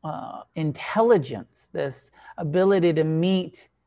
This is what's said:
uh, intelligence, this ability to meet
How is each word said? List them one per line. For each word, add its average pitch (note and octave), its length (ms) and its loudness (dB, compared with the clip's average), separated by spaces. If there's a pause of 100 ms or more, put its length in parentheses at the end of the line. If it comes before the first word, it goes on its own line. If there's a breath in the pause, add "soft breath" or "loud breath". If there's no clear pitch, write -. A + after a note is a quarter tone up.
uh, - 380 -12 (120)
intelligence, D#3+ 1200 0
this C#3+ 400 -8 (260 loud breath)
ability F3 540 2
to D#3 120 2
meet F3 640 -2 (180)